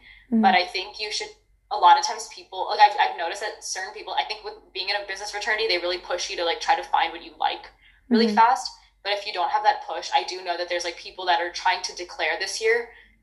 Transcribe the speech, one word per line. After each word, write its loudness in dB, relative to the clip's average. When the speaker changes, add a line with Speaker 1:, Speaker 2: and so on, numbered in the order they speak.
Speaker 1:
Mm-hmm. 4
Speaker 2:
but 8
I 4
think -8
you -8
should, -6
a -2
lot 8
of -2
times -6
people, -8
like, 2
I've, 6
I've -10
noticed -4
that -8
certain -8
people, -10
I 2
think -10
with -12
being -6
in 0
a -6
business -8
fraternity, -2
they 2
really -2
push -6
you -8
to, -2
like, 0
try 2
to -2
find 0
what -12
you -18
like -4
really 6
Speaker 1:
Mm-hmm. 0
Speaker 2:
fast. 4
But -2
if -4
you -6
don't -2
have 0
that 2
push, -8
I 2
do -8
know -4
that -4
there's, -2
like, -6
people -12
that 2
are -4
trying 0
to -8
declare -4
this -6
year 2